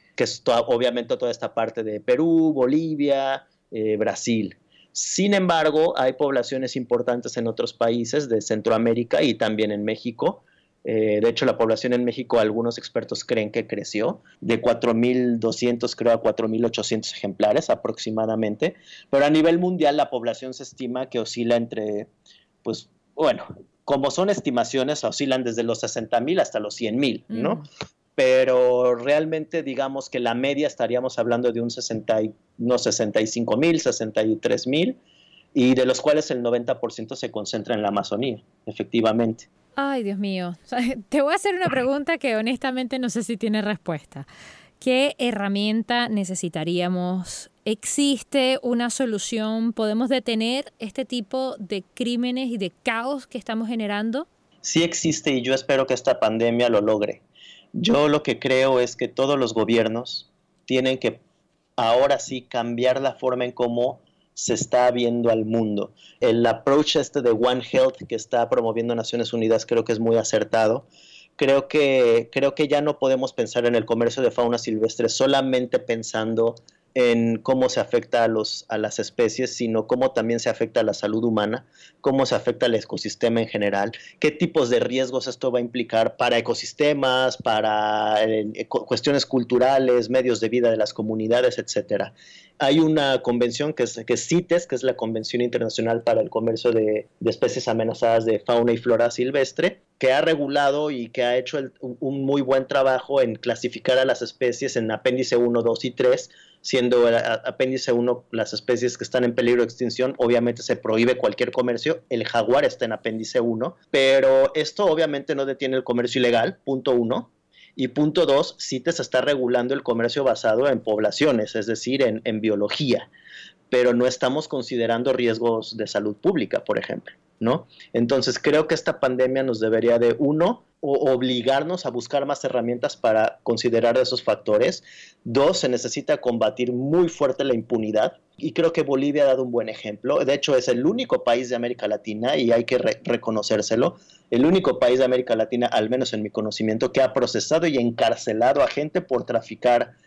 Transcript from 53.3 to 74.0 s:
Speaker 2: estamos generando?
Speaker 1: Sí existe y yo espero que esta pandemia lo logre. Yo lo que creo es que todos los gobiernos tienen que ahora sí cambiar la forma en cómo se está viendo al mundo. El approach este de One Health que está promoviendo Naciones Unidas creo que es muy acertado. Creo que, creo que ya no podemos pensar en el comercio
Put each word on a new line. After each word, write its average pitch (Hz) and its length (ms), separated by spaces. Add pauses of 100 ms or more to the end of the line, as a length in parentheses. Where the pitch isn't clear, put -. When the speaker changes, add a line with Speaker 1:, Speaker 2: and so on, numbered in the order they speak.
Speaker 2:
estamos 220 300
generando? 226 580 (340)
Speaker 1:
Sí - 220
existe 165 480
y 131 120
yo 127 120
espero 135 320
que 135 80
esta 123 240
pandemia 117 500
lo 110 120
logre. 104 420 (520)
Yo 135 340
lo 147 140
que 123 160
creo 131 420
es 123 160
que 120 120
todos 135 300
los 117 140
gobiernos 110 800 (320)
tienen 131 320
que 120 240 (560)
ahora 127 420
sí 127 240
cambiar 120 580
la 135 140
forma 127 300
en 127 80
cómo 123 480 (320)
se - 220
está 123 360
viendo 120 400
al 110 140
mundo. 107 480 (280)
El 117 260
approach 139 500
este 147 240
de 120 100
One 123 400
Health - 380
que 123 60
está 117 340
promoviendo 117 460
Naciones 117 400
Unidas 110 320
creo 117 180
que - 80
es 110 60
muy 113 180
acertado. 110 680 (500)
Creo 139 320
que, 127 640
creo 139 220
que 151 140
ya 143 120
no 147 180
podemos 131 360
pensar 120 320
en 120 80
el 113 100
comercio 117 380